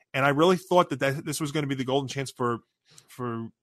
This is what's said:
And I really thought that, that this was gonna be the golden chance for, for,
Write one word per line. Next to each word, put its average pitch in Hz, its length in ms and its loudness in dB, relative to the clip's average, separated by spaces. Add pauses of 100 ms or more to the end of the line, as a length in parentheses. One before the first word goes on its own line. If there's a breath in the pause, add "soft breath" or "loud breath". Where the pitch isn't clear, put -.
(140)
And 135 120 2
I 143 40 6
really 165 280 4
thought 180 320 2
that, 135 100 -4
that 139 260 -2
this 151 140 -4
was 147 140 -4
gonna 151 140 -2
be 135 80 -2
the 131 100 -4
golden 135 240 -2
chance 135 220 -8
for, 120 280 -2 (480 soft breath)
for, 117 400 -8 (160)